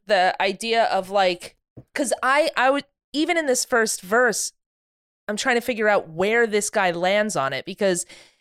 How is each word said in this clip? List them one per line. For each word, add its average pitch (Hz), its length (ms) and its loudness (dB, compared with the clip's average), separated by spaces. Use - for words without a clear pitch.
the 185 340 2
idea 220 440 0
of, 190 260 -2
like, 185 460 0
'cause 254 180 -2
I, 285 340 2
I 254 140 4
would, 285 140 0
even 320 260 0
in 311 80 0
this 254 180 0
first 220 380 0
verse, 220 500 0
I'm 214 80 -6
trying 247 200 0
to 233 60 2
figure 220 260 0
out 190 220 2
where 214 360 2
this 208 240 -2
guy 190 220 0
lands 196 440 0
on 135 160 -2
it, 131 120 -6
because 185 400 -2